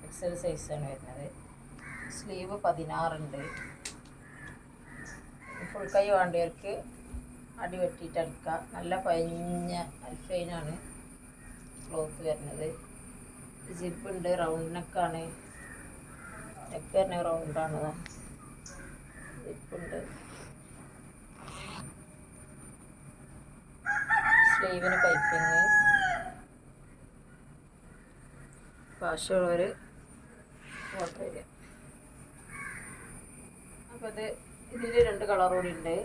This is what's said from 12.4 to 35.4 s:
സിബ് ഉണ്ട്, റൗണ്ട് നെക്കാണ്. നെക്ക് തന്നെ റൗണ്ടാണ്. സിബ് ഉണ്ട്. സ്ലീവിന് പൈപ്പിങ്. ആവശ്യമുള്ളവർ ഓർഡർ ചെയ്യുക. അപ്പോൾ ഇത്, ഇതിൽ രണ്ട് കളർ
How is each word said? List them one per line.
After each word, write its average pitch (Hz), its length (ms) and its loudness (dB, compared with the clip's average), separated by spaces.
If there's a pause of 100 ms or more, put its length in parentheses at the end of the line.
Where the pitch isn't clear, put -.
സിബ് 175 340 -6
ഉണ്ട്, 175 180 0 (120)
റൗണ്ട് 165 340 2
നെക്കാണ്. 165 460 0 (1500)
നെക്ക് - 260 -8
തന്നെ 190 200 6 (100)
റൗണ്ടാണ്. 160 540 0 (1600)
സിബ് - 360 -10
ഉണ്ട്. - 220 -4 (4000)
സ്ലീവിന് 185 500 4
പൈപ്പിങ്. 831 580 6 (3500)
ആവശ്യമുള്ളവർ 175 520 6 (1400)
ഓർഡർ 170 200 -4
ചെയ്യുക. - 240 -6 (2500)
അപ്പോൾ 220 180 -6
ഇത്, 214 160 -4 (480)
ഇതിൽ 233 200 -2 (140)
രണ്ട് 202 220 0
കളർ 185 240 8